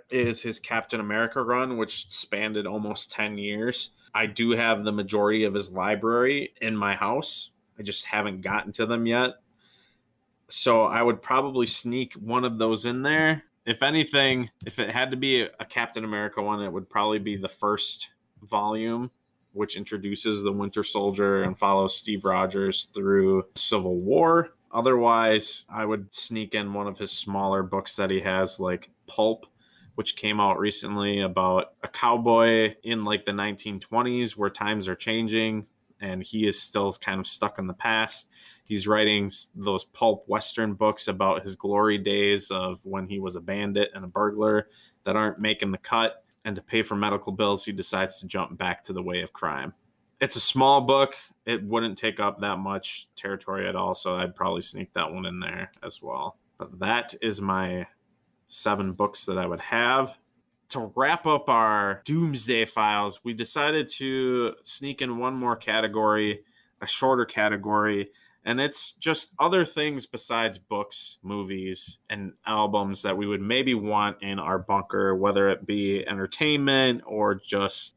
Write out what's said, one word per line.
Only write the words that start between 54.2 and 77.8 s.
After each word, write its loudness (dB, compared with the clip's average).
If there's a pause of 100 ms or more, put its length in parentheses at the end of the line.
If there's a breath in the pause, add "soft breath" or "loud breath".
probably -2
sneak -10
that -2
one -8
in -8
there -8 (140)
as -14
well. -8 (220)
But -14
that -2
is -2
my -2 (640)
seven -2
books -2
that -4
I -2
would -6
have. 0 (520)
To -8
wrap 2
up 2
our 4
Doomsday 0
Files, 0
we -6
decided -2
to -2
sneak -8
in -4
one -2
more 0
category, 0 (360 soft breath)
a -10
shorter 2
category, 0 (340 soft breath)
and 0
it's -2
just -2
other 4
things -4
besides -4
books, -8
movies, -8 (120)
and -8 (140)
albums 0
that 0
we -2
would -2
maybe 0
want 0
in -6
our 0
bunker, 0
whether 4
it -2
be 0
entertainment 2
or 2
just -2